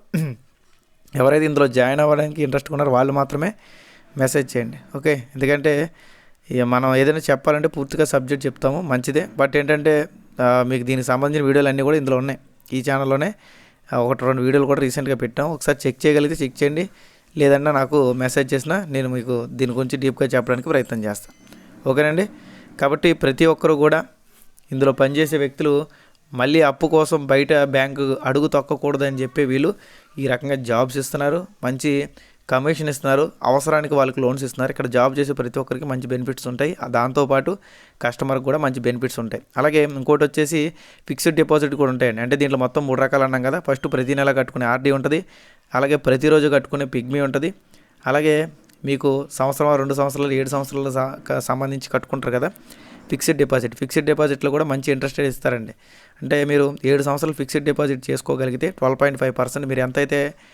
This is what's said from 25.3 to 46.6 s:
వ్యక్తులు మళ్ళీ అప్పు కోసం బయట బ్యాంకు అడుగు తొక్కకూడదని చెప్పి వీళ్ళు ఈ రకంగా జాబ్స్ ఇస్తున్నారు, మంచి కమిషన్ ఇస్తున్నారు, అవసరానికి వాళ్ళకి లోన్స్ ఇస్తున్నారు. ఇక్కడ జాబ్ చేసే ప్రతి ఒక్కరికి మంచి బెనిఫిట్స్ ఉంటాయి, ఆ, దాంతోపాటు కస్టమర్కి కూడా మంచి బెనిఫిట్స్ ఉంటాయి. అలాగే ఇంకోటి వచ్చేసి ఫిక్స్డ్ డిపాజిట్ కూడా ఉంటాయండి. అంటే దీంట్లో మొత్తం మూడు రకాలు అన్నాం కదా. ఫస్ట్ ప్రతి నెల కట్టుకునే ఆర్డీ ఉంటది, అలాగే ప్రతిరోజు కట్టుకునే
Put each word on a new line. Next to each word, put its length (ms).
వ్యక్తులు 480
మళ్ళీ 260
అప్పు 260
కోసం 400
బయట 260
బ్యాంకు 720
అడుగు 220
తొక్కకూడదని 760
చెప్పి 220
వీళ్ళు 300
ఈ 80
రకంగా 280
జాబ్స్ 420
ఇస్తున్నారు, 500
మంచి 440
కమిషన్ 380
ఇస్తున్నారు, 440
అవసరానికి 520
వాళ్ళకి 260
లోన్స్ 240
ఇస్తున్నారు. 260
ఇక్కడ 160
జాబ్ 320
చేసే 140
ప్రతి 260
ఒక్కరికి 260
మంచి 220
బెనిఫిట్స్ 400
ఉంటాయి, 360
ఆ, 40
దాంతోపాటు 720
కస్టమర్కి 420
కూడా 140
మంచి 220
బెనిఫిట్స్ 380
ఉంటాయి. 240
అలాగే 280
ఇంకోటి 400
వచ్చేసి 480
ఫిక్స్డ్ 260
డిపాజిట్ 400
కూడా 180
ఉంటాయండి. 300
అంటే 140
దీంట్లో 220
మొత్తం 280
మూడు 140
రకాలు 240
అన్నాం 180
కదా. 260
ఫస్ట్ 240
ప్రతి 220
నెల 180
కట్టుకునే 340
ఆర్డీ 240
ఉంటది, 340
అలాగే 220
ప్రతిరోజు 520
కట్టుకునే 360